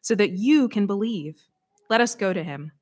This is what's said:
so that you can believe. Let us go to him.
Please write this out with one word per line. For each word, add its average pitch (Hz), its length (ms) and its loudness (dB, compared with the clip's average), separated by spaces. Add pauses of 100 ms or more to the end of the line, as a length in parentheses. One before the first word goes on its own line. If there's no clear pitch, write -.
so 226 140 0
that 196 160 2
you 247 380 2
can 202 180 0
believe. 196 600 -6 (380)
Let 226 140 4
us 240 140 2
go 190 180 -2
to 175 100 -4
him. 147 280 -12 (100)